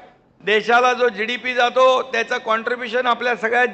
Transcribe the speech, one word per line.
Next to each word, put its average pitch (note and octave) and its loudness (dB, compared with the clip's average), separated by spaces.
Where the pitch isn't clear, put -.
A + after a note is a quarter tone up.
देशाला A3+ 2
जो A#3+ 0
जीडीपी A3 -4
जातो, B3 2
त्याचं A3+ -4
कॉन्ट्रिब्युशन A#3 -2
आपल्या A#3 0
सगळ्यात A#3 0